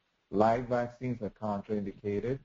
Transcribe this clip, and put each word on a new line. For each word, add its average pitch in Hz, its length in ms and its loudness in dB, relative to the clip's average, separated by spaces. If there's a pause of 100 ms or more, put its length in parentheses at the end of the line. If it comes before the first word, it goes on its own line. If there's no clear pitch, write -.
(300)
Live 113 340 4
vaccines 120 560 -2
are 101 80 -4
contraindicated 104 1160 -4